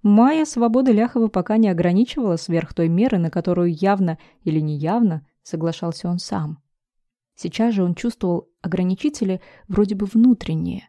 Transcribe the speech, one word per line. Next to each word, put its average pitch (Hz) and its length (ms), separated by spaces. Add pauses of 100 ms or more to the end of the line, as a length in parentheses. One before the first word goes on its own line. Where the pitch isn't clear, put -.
Майя 247 420
свобода 247 460
Ляхова 226 360
пока 208 300
не 220 120
ограничивала 185 640
сверх 165 400
той 165 120
меры, 196 300
на 170 140
которую 175 420
явно 190 460 (240)
или 160 160
неявно 156 680 (160)
соглашался 165 680
он 175 120
сам. 156 420 (760)
Сейчас 220 380
же 190 100
он 180 120
чувствовал 185 540 (120)
ограничители 185 800 (260)
вроде 202 280
бы 202 100
внутренние 196 840